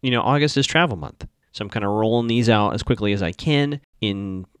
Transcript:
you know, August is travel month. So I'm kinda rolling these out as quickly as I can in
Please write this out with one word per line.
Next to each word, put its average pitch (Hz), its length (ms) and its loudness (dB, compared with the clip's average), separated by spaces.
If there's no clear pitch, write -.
you 127 100 0
know, 120 100 2
August 143 340 2
is 139 120 2
travel 160 280 0
month. - 300 -12
So - 140 -10
I'm 101 60 -10
kinda 104 180 -2
rolling 110 400 2
these 117 200 2
out 104 260 4
as 107 100 -4
quickly 107 280 0
as 98 100 -2
I 85 100 -2
can 143 480 -2
in 98 460 -4